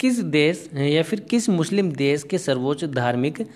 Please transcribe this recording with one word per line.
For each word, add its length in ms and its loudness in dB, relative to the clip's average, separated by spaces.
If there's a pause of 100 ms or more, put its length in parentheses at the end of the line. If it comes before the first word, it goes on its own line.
किस 180 2
देश 560 0
या 280 2
फिर 180 -2
किस 280 0
मुस्लिम 440 2
देश 300 0
के 160 -4
सर्वोच्च 460 -2
धार्मिक 720 -2